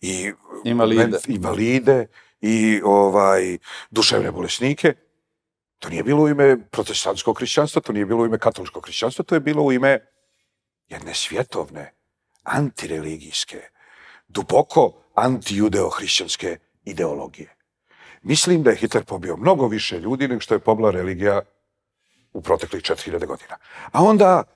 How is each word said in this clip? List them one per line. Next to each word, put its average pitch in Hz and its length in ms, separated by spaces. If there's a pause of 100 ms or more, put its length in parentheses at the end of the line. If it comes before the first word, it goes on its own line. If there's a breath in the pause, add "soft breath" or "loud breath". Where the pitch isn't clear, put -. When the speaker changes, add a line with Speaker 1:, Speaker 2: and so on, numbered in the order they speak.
Speaker 1:
i 92 300 (320)
Speaker 2:
Invalide. 113 640
Speaker 1:
invalide, 117 800 (340 soft breath)
i, 107 420
ovaj, 98 760 (340 loud breath)
duševne 110 400
bolesnike. 120 600 (840)
To - 100
nije - 140
bilo 143 200
u 151 60
ime 139 280 (140)
protestantskog 101 640
hrišćanstva, 147 440
to - 120
nije 104 120
bilo 113 180
u - 20
ime 110 140
katoličkog 92 460
hrišćanstva, - 400
to 180 100
je 156 60
bilo 147 220
u 143 80
ime 127 280 (920)
jedne 82 240
svjetovne, 78 800 (500)
antireligijske, 80 1200 (640 soft breath)
duboko 123 640 (220)
antijudeo-hrišćanske 98 1400 (280)
ideologije. 80 720 (640 soft breath)
Mislim 156 420
da 127 60
je 104 60
Hitler - 300
pobio 87 320
mnogo 139 300
više 104 320
ljudi 131 280
nego 120 140
što - 120
je 101 60
pobila 110 320
religija 95 500 (920)
u 90 80
proteklih 87 420
četiri - 220
hiljade 85 200
godina. - 320 (340 loud breath)
A 156 120
onda, 196 400 (120)